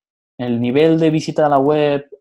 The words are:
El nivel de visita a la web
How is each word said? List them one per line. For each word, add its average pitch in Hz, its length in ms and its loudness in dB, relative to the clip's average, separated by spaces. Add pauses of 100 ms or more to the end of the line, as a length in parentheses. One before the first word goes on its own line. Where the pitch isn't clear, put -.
(380)
El 120 240 -4
nivel 151 380 2
de 160 100 2
visita 151 360 -2
a 147 40 2
la 143 100 2
web 143 480 0 (140)